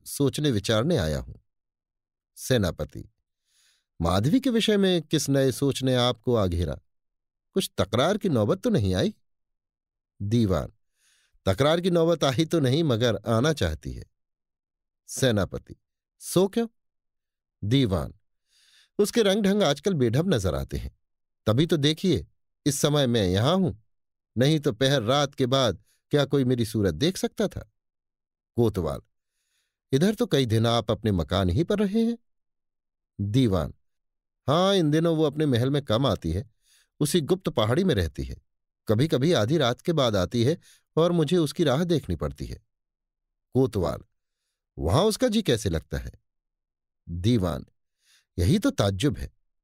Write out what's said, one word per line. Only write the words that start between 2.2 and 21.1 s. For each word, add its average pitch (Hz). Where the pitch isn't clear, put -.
सेनापति, -
"माधवी 101
के 262
विषय 220
में 185
किस 147
नए 135
सोच 131
ने 131
आपको 123
आ 101
घेरा? 82
कुछ -
तकरार 131
की 202
नौबत 131
तो 254
नहीं 101
आई?" 165
दीवान, 101
"तकरार 139
की 180
नौबत 170
आई 139
तो 165
नहीं, 139
मगर 117
आना 117
चाहती 78
है।" -
सेनापति, -
"सो -
क्यों?" 226
दीवान, 104
"उसके 214
रंग 202
ढंग 196
आजकल 147
बेढब 143
नजर 90
आते 69
हैं, -